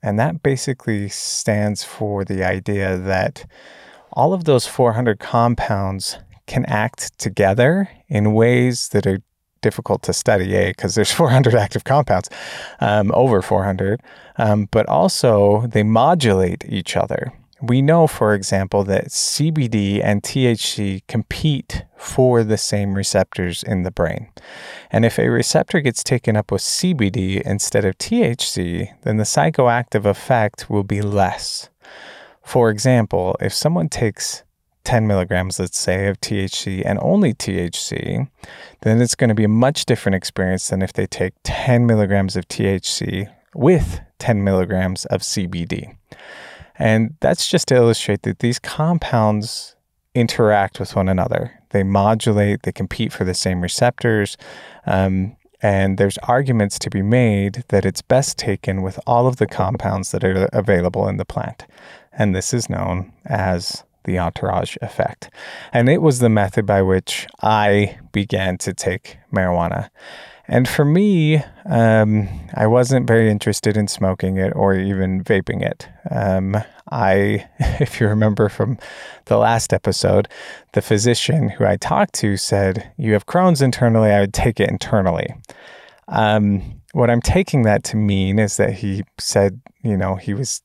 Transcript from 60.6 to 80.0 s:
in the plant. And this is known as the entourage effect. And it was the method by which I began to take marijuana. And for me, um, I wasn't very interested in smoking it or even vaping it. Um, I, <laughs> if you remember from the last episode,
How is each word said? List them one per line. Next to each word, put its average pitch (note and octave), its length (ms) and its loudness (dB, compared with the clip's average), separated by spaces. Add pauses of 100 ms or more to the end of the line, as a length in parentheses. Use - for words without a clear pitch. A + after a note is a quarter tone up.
in G2 80 -4
the G2 80 -4
plant. - 420 -8 (460)
And G2+ 240 0
this F#2+ 180 -4
is A#2 160 -4
known F#2+ 440 -4 (120)
as F#2 600 -4 (180)
the F#2 160 -2
entourage F2+ 600 -4
effect. - 480 -6 (420)
And A#2+ 160 4
it D3+ 140 4
was C#3+ 180 4
the A#2+ 100 4
method G#2 360 2
by G2 160 4
which F#2+ 440 0 (160)
I G#2 560 2 (140)
began F#2+ 460 -2
to F#2 160 -6
take - 440 -6 (140)
marijuana. F#2 580 0 (580)
And B2 200 2
for - 180 0
me, D#3 560 2 (240)
um, A2 640 4 (260)
I - 140 0
wasn't B2 400 2
very A2+ 240 4
interested G#2 440 0
in G#2 120 0
smoking F#2+ 500 -2
it F#2+ 180 0
or G2 200 4
even F#2+ 480 -2
vaping - 400 0
it. - 240 -8 (240)
Um, F#2+ 460 -2 (340)
I, G2+ 640 0
<laughs> - 60 -20 (200)
if - 200 -4
you A2+ 80 2
remember G#2+ 420 2
from A2 280 -4 (480)
the A2 120 2
last A2+ 360 2
episode, G2 540 0 (460)